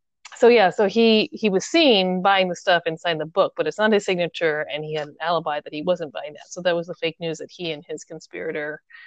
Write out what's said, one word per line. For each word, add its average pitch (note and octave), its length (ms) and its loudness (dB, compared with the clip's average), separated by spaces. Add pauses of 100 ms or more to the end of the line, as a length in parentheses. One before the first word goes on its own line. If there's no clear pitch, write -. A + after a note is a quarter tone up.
(360)
so A#3+ 140 6
yeah, G#3+ 200 6
so G3+ 180 0
he, A3 440 4
he - 180 -2
was F#3+ 160 0
seen G3 560 4
buying F#3+ 280 2
the F3 60 -6
stuff F3 300 0
and E3 140 -6
signed E3 220 -2
the D3+ 40 -6
book, D#3+ 300 0
but D#3+ 120 -2
it's D#3 100 -6
not G#3+ 160 2
his G3+ 120 2
signature, E3 640 -2
and D3+ 120 -8
he D#3 120 -10
had D3+ 120 -6
an D3 140 -18
alibi D#3+ 400 -2
that - 120 -16
he D3+ 100 -6
wasn't E3+ 300 -4
buying D3 200 -12
that. - 160 -20
So F3+ 120 -14
that F3 140 0
was E3+ 120 -4
the E3+ 80 -12
fake E3 260 -6
news E3 180 -6
that - 120 -16
he E3+ 200 -8
and D3 160 -10
his D#3 160 -12
conspirator D#3+ 800 -10 (240)